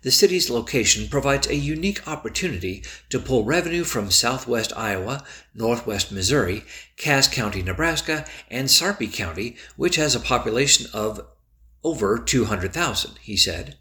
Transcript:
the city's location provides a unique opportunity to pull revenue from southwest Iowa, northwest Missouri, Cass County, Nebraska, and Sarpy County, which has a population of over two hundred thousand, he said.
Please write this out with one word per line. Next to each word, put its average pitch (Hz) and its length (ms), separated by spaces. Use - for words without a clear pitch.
the 127 100
city's 180 360
location 117 600
provides 139 400
a 143 80
unique 156 500
opportunity 104 760
to - 100
pull 113 260
revenue 170 380
from 107 300
southwest 117 640
Iowa, 110 480
northwest 113 600
Missouri, 101 500
Cass 139 300
County, 101 340
Nebraska, 151 640
and 131 220
Sarpy 175 380
County, 98 480
which 175 200
has 151 180
a 117 60
population 123 720
of 107 340
over 117 340
two 117 280
hundred 95 260
thousand, 156 480
he 104 160
said. 82 440